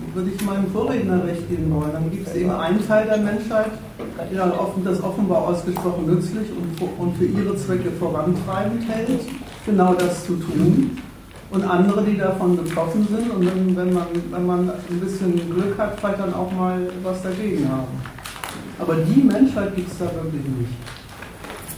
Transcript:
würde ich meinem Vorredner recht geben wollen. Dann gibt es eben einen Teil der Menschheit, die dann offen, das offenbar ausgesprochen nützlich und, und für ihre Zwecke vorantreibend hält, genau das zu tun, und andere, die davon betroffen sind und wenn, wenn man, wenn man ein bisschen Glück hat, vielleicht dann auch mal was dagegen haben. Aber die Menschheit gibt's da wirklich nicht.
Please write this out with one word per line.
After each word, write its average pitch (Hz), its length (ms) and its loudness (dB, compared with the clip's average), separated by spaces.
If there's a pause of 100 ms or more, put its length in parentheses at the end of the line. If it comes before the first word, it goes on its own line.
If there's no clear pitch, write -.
(140)
würde 185 200 -2
ich 214 120 -4
meinem 196 260 0
Vorredner 202 540 2
recht 170 240 -4
geben 160 240 0
wollen. 151 180 0
Dann 160 200 -2
gibt 190 160 -6
es 165 80 -6
eben 180 160 2
einen 180 360 0
Teil 214 200 4
der 214 100 2
Menschheit, 214 540 0 (600)
die 190 40 -4
dann 185 160 2
offen, 185 340 -2
das 185 180 0
offenbar 180 440 2
ausgesprochen 175 580 -2
nützlich 185 460 2
und, 170 480 -6
und 175 180 0
für 185 80 4
ihre 196 320 2
Zwecke 180 420 -2
vorantreibend 190 880 0
hält, 226 340 0 (440)
genau 185 300 6
das 180 300 0
zu 175 100 0
tun, 160 600 4 (580)
und 185 80 2
andere, 196 400 4
die 208 140 2
davon 185 400 2
betroffen 165 500 0
sind 226 240 0
und 185 140 2
wenn, 185 300 2
wenn 180 180 2
man, 175 140 0 (240)
wenn 180 140 -2
man 180 240 2
ein - 300 -4
bisschen 185 340 0 (200)
Glück 196 240 0
hat, 214 220 -2
vielleicht 190 200 -2
dann 185 140 -2
auch 180 180 -2
mal 185 280 0 (240)
was 185 200 -4
dagegen 185 460 0
haben. 131 180 -2 (880)
Aber 165 180 0
die 185 260 6
Menschheit 208 540 4
gibt's 175 220 -6
da 180 80 -2
wirklich 160 380 -4
nicht. 123 300 -2 (1040)